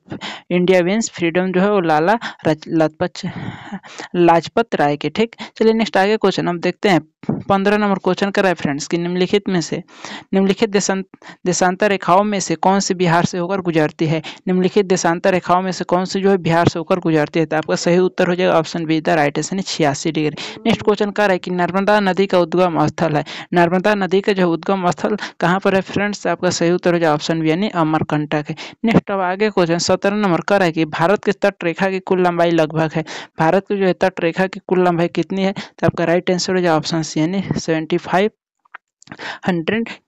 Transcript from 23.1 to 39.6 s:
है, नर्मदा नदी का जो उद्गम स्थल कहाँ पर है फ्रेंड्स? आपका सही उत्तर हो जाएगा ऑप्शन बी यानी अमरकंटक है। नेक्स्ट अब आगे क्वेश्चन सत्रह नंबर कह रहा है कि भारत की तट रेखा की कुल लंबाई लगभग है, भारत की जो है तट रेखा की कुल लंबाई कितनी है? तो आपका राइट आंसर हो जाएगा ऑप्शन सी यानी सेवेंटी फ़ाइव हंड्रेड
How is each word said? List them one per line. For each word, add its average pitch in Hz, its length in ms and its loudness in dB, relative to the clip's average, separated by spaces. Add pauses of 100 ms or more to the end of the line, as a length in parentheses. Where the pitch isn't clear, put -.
है, 143 80 -2 (300)
नर्मदा 175 420 2
नदी 190 260 0
का 208 120 0
जो 185 200 0
उद्गम 180 380 -2
स्थल 214 260 -2 (220)
कहाँ 175 200 2
पर 190 160 2
है 190 60 2
फ्रेंड्स? 202 460 -4
आपका 175 220 -2
सही 170 220 2
उत्तर 180 220 2
हो 175 60 0
जाएगा 160 140 2
ऑप्शन 160 280 -2
बी 156 80 0
यानी 185 260 0
अमरकंटक 156 720 -2
है। 156 60 -10 (300)
नेक्स्ट - 260 2
अब 196 100 -2
आगे 190 280 0
क्वेश्चन 175 300 2
सत्रह 196 380 0
नंबर 180 240 2
कह 202 160 2
रहा 190 80 4
है 165 60 2
कि 160 140 -2
भारत 170 400 0
की 208 60 2
तट 196 320 -2
रेखा 180 260 -2
की 190 120 -4
कुल 185 260 2
लंबाई 170 240 2
लगभग 160 440 0
है, 160 100 -4 (340)
भारत 170 280 2
की 202 100 -2
जो 196 80 0
है 180 80 4
तट 185 260 -2
रेखा 180 280 0
की 190 200 -14
कुल 185 200 2
लंबाई 175 200 2
कितनी 185 360 -4
है? 196 100 0
तो - 340 -6
आपका 170 160 -2
राइट 170 280 2
आंसर 185 240 -2
हो 185 60 0
जाएगा 170 160 2
ऑप्शन 151 240 -4
सी 151 180 -6
यानी 170 180 0 (200)
सेवेंटी 160 400 -2
फ़ाइव 190 320 0 (1160)
हंड्रेड 180 420 -2 (180)